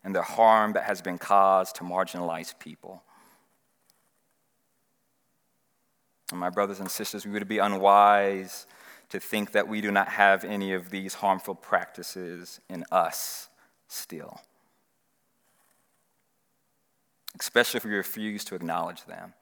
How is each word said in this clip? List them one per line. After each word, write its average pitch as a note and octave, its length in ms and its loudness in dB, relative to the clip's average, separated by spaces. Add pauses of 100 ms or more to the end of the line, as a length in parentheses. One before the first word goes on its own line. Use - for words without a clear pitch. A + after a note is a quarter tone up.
and F#2+ 120 -6
the F2 60 2
harm A2 520 6
that G2 100 0
has G2+ 180 -4
been F2 160 -6
caused F#2+ 600 4
to F2 60 -12
marginalized F2 760 -6
people. F2+ 440 -20 (3250)
And F2+ 80 -10
my F2+ 120 -4
brothers G2 280 -4
and F#2+ 120 -8
sisters, G#2 340 -8
we G2+ 60 -10
would G#2 160 -6
be A2 100 -4
unwise G2+ 1080 4 (420)
to F#2+ 100 -8
think G#2 340 -4
that G#2 140 2
we G#2+ 140 -6
do G#2 80 -2
not G2 200 2
have G2 360 4
any G2 280 -4
of F2+ 180 -6
these F#2+ 240 -8
harmful F#2+ 400 -2
practices F2 1040 -8 (100)
in F2+ 220 -10
us - 580 -2 (380)
still, - 520 -14 (3000)
especially - 400 2
if - 60 -8
we G#2 100 -4
refuse G#2 500 -6
to - 80 -12
acknowledge E2+ 520 -6
them. F2 360 -18